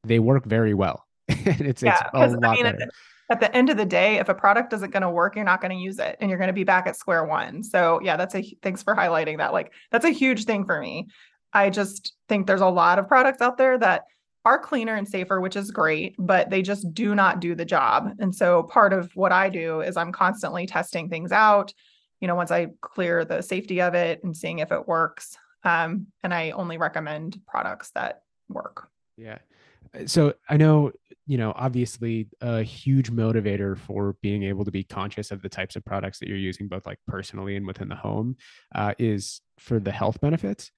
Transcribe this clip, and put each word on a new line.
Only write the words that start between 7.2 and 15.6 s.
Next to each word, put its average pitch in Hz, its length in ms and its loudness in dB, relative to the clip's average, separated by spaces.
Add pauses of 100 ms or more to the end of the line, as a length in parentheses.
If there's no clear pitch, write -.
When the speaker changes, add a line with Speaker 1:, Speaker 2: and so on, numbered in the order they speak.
Speaker 2:
one. - 380 -6
So 170 380 2
yeah, 175 140 0
that's 180 180 -4
a 190 80 -4
hu-, - 220 -14
thanks 190 180 -4
for 190 140 0
highlighting 160 440 0
that. 151 120 -2
Like, 180 220 -4 (180)
that's 240 140 2
a 339 40 6
huge 247 360 0
thing 202 200 0
for 170 140 -2
me. 143 300 -10 (420)
I 196 180 4
just 196 440 -4 (160)
think 202 180 0
there's 190 140 4
a 190 60 6
lot 175 300 4
of 196 120 -2
products 262 320 4
out 247 160 2
there 262 220 4
that 185 260 2 (400)
are 262 120 6
cleaner 226 380 -4
and 202 120 -4
safer, 185 340 -2
which 185 160 -4
is 202 120 -6